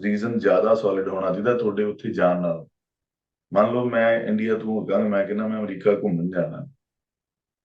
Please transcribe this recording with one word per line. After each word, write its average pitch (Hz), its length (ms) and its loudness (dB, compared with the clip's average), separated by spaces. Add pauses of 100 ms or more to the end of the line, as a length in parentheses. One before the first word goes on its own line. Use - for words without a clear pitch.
ਰੀਜ਼ਨ 104 340 -2
ਜ਼ਿਆਦਾ 107 380 4
ਸੋਲਿਡ 98 320 0
ਹੋਣਾ 95 240 -2
ਚਾਹੀਦਾ 104 260 0
ਤੁਹਾਡੇ 104 260 -2
ਉੱਥੇ 104 300 -6
ਜਾਣ 90 280 2
ਨਾਲ। 82 260 -4 (880)
ਮੰਨ 107 200 4
ਲਓ 123 160 0
ਮੈਂ 113 320 2
ਇੰਡੀਆ 107 340 -2
ਤੋਂ 107 260 -4
ਹੋ 104 280 0
ਮੈਂ 98 160 0
ਕਹਿੰਦਾ 104 220 -4
ਮੈਂ 110 120 -4
ਅਮਰੀਕਾ 101 320 0
ਘੁੰਮਣ 90 380 0
ਜਾਣਾ, - 380 -4 (960)